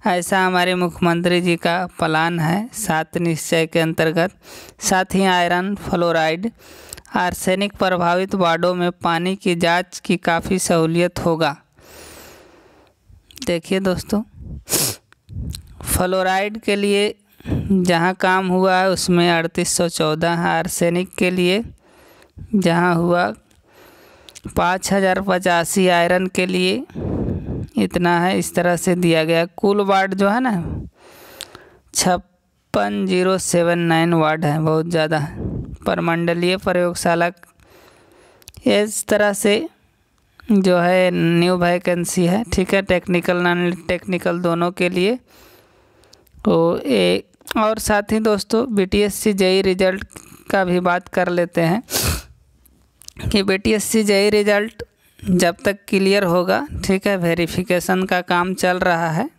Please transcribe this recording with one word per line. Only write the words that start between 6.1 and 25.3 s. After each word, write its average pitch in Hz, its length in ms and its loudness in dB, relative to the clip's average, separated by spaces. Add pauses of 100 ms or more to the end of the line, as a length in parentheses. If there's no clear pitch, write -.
आर्सेनिक 185 580 -2
प्रभावित 180 640 0
वार्डों 175 400 2
में 175 180 0
पानी 175 420 -2
की 190 200 -2
जांच 175 440 0
की - 200 -2
काफ़ी 170 400 -2
सहूलियत 170 600 0
होगा। 160 360 0 (1900)
देखिए 175 340 -2
दोस्तों, 190 400 -2 (1600)
फ्लोराइड 190 720 0
के 202 160 -2
लिए 202 380 0 (320)
जहां 180 720 2
काम 190 320 0
हुआ 185 280 2
है 185 140 2
उसमें 175 400 2
अड़तीस 170 400 0
सौ 175 200 0
चौदह 165 420 0
है, 170 180 0
आर्सेनिक 175 680 -2
के 180 160 0
लिए 185 320 0 (920)
जहां 175 400 2
हुआ 175 360 0 (1300)
पाँच 180 360 0
हज़ार 190 280 2
पचासी, 180 680 2